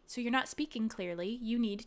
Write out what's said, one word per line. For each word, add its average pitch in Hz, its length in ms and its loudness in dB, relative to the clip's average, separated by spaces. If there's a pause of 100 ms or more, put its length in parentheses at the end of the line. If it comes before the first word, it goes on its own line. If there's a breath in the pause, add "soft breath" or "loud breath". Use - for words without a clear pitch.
So - 140 -6
you're 233 120 2
not 262 160 4
speaking 240 400 0
clearly. 180 540 -2
You 233 160 2
need 214 280 2